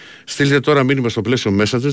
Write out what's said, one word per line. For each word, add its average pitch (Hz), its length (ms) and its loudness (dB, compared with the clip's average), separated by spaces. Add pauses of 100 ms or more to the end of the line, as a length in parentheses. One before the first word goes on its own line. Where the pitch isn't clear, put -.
(280)
Στείλτε 139 320 0
τώρα 143 240 2
μήνυμα 131 260 0
στο 110 120 -2
πλαίσιο 110 380 0
Messages 123 340 0